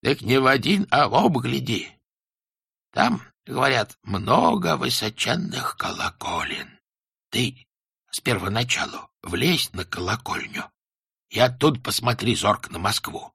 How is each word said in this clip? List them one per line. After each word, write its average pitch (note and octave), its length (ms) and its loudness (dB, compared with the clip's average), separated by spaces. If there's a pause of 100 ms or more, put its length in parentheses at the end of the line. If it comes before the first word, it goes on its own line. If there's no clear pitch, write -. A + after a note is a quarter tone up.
так C3 200 0
не B2 180 4
в C3 60 2
один, C3+ 460 4
а C3+ 180 4
в G2+ 40 -2
оба C3 280 4
гляди. B2 500 -2 (1000)
Там, - 280 2 (240)
говорят, B2+ 580 0
много F2+ 760 2
высоченных - 960 -2
колоколен. - 1000 -6 (520)
Ты - 380 -4 (420)
с - 120 -8
первоначалу A2 880 -2 (120)
влезь B2 520 0
на F2+ 120 -8
колокольню - 880 -6 (580)
и A2 100 -4
оттуда B2+ 400 4
посмотри A#2 560 -2
зорко G2+ 360 0
на - 80 -10
Москву. - 560 -6